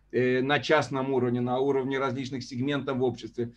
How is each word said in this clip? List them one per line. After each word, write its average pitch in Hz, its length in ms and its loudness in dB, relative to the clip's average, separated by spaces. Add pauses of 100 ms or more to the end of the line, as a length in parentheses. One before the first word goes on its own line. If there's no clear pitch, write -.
(100)
э, 127 300 2
на 139 180 2
частном 139 540 2
уровне, 123 280 2
на 127 180 0
уровне 135 400 0
различных 131 440 -4
сегментов 131 560 -2
в 127 40 -2
обществе, 120 540 -2